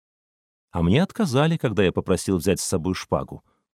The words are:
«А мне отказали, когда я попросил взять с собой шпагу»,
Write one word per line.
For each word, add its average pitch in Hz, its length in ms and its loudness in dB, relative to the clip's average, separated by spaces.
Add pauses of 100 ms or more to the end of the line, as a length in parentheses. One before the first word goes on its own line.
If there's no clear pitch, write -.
(720)
«А 87 100 -2
мне 104 220 4
отказали, 156 540 0
когда 104 260 0
я 85 80 4
попросил 95 460 0
взять 85 220 0
с - 40 -6
собой 90 320 -2
шпагу», - 480 -6 (320)